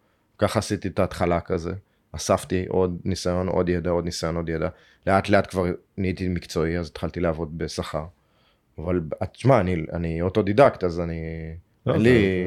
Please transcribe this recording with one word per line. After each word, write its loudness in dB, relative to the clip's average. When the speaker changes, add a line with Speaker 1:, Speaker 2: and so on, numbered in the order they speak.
Speaker 1:
ככה 2
עשיתי -2
את -2
ההתחלה 0
כזה, -4
אספתי 0
עוד 0
ניסיון, -2
עוד 0
ידע, 0
עוד 0
ניסיון, -4
עוד -4
ידע. -2
לאט 4
לאט 4
כבר 0
נהייתי -2
מקצועי, -2
אז -6
התחלתי -6
לעבוד -2
בשכר. -6
אבל, 0
את-, -4
תשמע, 4
אני, 0
אני -2
אוטודידקט, 4
אז -2
אני, -4
Speaker 2:
לא, 2
Speaker 1:
אין 2
Speaker 2:
זה, 6
Speaker 1:
לי, 4